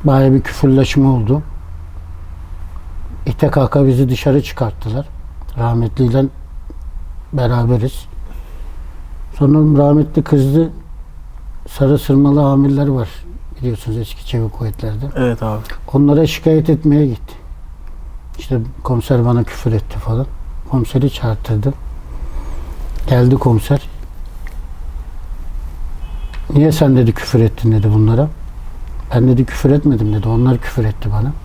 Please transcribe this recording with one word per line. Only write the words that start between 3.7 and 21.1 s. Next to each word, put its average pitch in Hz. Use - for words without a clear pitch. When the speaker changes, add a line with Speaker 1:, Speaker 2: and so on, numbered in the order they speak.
Speaker 1:
bizi 131
dışarı 135
çıkarttılar. 117
Rahmetliyle 117
beraberiz. 123
Sonra 147
rahmetli 147
kızdı. 147
Sarı 139
sırmalı 143
amirler 139
var. 131
Biliyorsunuz 117
eski -
çevik 113
kuvvetlerde. 110
Speaker 2:
Evet 120
abi. 110
Speaker 1:
Onlara 143
şikayet 156
etmeye 151
gitti. -
İşte -
komiser 120
bana 120
küfür -
etti 104
falan. 117
Komiseri 131
çağırttırdı. 110